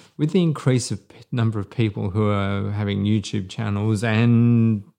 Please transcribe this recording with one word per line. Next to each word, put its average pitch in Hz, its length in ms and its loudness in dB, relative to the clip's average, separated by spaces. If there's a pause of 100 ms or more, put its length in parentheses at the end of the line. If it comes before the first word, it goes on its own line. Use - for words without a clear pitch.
(160)
with 151 140 -2
the 190 100 2
increase 135 520 0
of - 160 -10
p-, - 80 -20 (160)
number 113 260 0
of 98 100 -6
people 107 420 -2
who 104 200 0
are 101 400 -2
having 101 320 -2
YouTube 104 460 -2
channels 104 560 -2
and 117 800 4 (140)